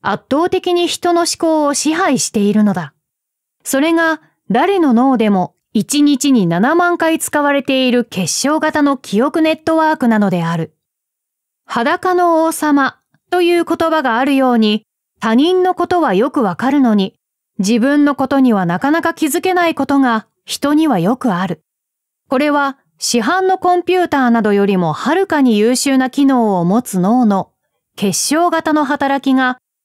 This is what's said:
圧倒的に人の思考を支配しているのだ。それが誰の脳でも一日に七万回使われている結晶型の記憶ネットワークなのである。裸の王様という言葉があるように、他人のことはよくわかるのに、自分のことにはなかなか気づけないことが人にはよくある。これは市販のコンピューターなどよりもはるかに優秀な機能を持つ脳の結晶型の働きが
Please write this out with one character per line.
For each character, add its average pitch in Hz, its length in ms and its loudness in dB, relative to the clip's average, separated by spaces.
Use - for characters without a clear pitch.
圧 202 280 -6
倒 330 200 0
的 359 240 -2
に 349 120 0
人 349 260 -2
の 339 80 2
思 339 80 -2
考 320 280 0
を 285 80 0
支 302 200 -2
配 330 240 0
し - 120 -4
て 214 100 -2
い 202 120 2
る 214 120 2
の 202 100 2
だ。 160 180 -8
そ 269 160 -2
れ 330 120 0
が 330 280 0
誰 339 280 0
の 302 140 2
脳 254 240 2
で 220 140 0
も 185 240 -2
一 285 300 0
日 285 300 2
に 214 140 4
七 190 280 0
万 349 240 2
回 320 200 0
使 - 240 -4
わ 285 100 2
れ 277 100 0
て 262 260 0
い 240 40 0
る 240 120 2
結 - 360 -6
晶 302 180 -2
型 302 240 -2
の 285 140 0
記 208 260 -4
憶 294 180 -2
ネ 320 120 2
ッ 320 100 -6
ト 320 140 0
ワ 311 160 2
ー 302 40 -2
ク 254 120 0
な 220 100 2
の 202 100 2
で 175 160 -2
あ 170 120 -4
る。 165 180 -6
裸 339 500 -2
の 339 280 2
王 320 80 0
様 294 480 -2
と 359 120 0
い 339 180 2
う 330 40 -2
言 330 260 -4
葉 311 120 0
が 233 160 -2
あ 254 60 0
る 277 100 0
よ 262 180 2
う 240 60 2
に、 214 260 0
他 226 160 0
人 359 260 2
の 359 140 0
こ 349 100 -4
と 349 140 0
は 247 140 0
よ 226 180 0
く 285 100 -2
わ 180 140 -2
か 254 160 -2
る 285 80 2
の 226 160 2
に、 190 180 -2
自 214 180 0
分 285 260 2
の 285 120 0
こ 262 100 -2
と 277 140 0
に 254 120 4
は 190 140 0
な 175 140 -2
か 277 100 -2
な 330 120 0
か 330 120 -2
気 320 120 -4
づ 311 140 -2
け 370 140 -2
な 349 140 0
い 320 80 -4
こ 269 100 -2
と 277 140 2
が 233 260 0
人 - 300 -2
に 311 140 2
は 220 100 2
よ 190 180 0
く 247 160 -2
あ 180 140 -2
る。 - 160 -8
こ 262 100 -2
れ 294 120 0
は 285 280 -2
市 - 220 -2
販 339 220 -2
の 370 160 0
コ 359 180 0
ン 349 80 -2
ピ 349 80 -2
ュ 359 120 2
ー 330 40 -6
タ 269 180 0
ー 240 40 2
な 233 120 2
ど 208 100 2
よ 202 140 2
り 196 100 0
も 170 160 0
は 262 220 -2
る 381 140 0
か 294 140 0
に 233 160 2
優 233 180 2
秀 269 200 0
な 262 140 0
機 285 160 0
能 233 320 2
を 170 60 0
持 196 180 0
つ - 160 -6
脳 226 260 2
の 196 280 -2
結 - 320 -4
晶 330 240 0
型 320 220 -2
の 302 120 0
働 277 380 -2
き 269 120 0
が 254 240 0